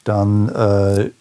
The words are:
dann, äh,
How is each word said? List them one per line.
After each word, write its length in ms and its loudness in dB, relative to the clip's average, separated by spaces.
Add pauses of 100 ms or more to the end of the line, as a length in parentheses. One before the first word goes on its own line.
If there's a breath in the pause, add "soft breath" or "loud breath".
dann, 460 0
äh, 600 0 (100)